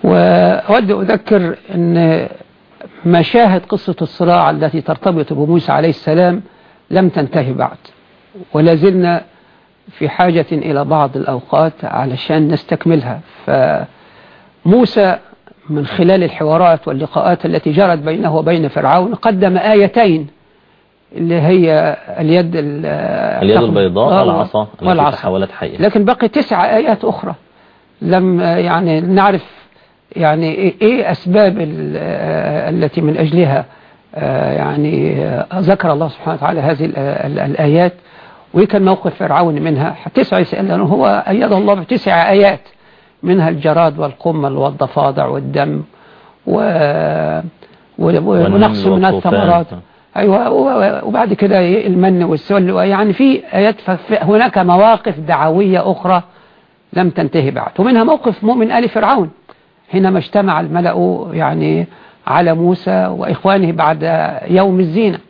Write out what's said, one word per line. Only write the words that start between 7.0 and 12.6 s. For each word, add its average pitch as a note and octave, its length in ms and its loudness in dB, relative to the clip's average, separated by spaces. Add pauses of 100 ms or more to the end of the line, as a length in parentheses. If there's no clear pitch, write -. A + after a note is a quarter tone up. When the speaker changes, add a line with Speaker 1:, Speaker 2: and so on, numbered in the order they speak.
Speaker 1:
تنتهي C3+ 440 -2
بعد، - 240 -4 (760)
ولا E3 220 4
زلنا F3 460 2 (720)
في D3+ 180 -6
حاجة E3+ 420 0
إلى D3 340 -2
بعض C#3 320 0
الأوقات C#3 680 -2
علشان C#3 640 -2
نستكملها. D3+ 720 -2 (240)